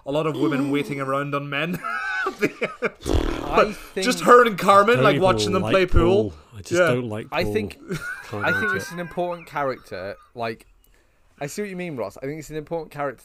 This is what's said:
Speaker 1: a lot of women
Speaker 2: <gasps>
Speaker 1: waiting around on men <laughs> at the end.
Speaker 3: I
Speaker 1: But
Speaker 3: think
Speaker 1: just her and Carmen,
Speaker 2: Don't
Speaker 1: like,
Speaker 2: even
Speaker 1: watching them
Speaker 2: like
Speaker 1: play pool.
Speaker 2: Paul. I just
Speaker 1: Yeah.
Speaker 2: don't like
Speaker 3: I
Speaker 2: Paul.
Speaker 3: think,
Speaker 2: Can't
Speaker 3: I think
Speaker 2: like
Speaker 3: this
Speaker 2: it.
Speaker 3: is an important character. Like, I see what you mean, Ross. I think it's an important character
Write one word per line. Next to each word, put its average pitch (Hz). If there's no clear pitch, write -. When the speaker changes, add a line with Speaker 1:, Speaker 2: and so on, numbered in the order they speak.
Speaker 1:
a 139
lot 156
of 147
women 143
Speaker 2:
<gasps> -
Speaker 1:
waiting 143
around 139
on 143
men 156
<laughs> 762
at -
the 202
end. 233
Speaker 3:
I 185
Speaker 1:
But 214
Speaker 3:
think -
Speaker 1:
just 214
her 233
and 202
Carmen, 202
Speaker 2:
Don't 254
Speaker 1:
like, 196
Speaker 2:
even 165
Speaker 1:
watching -
them 185
Speaker 2:
like 110
Speaker 1:
play 190
pool. 202
Speaker 2:
Paul. -
I 101
just 92
Speaker 1:
Yeah. 175
Speaker 2:
don't 123
like 107
Speaker 3:
I 165
Speaker 2:
Paul. 208
Speaker 3:
think, 208
Speaker 2:
Can't 104
Speaker 3:
I 156
think 180
Speaker 2:
like 208
Speaker 3:
this -
Speaker 2:
it. -
Speaker 3:
is -
an 170
important 175
character. 123
Like, 113
I 143
see 202
what 208
you 185
mean, 180
Ross. 101
I 135
think 151
it's 147
an 156
important 156
character 143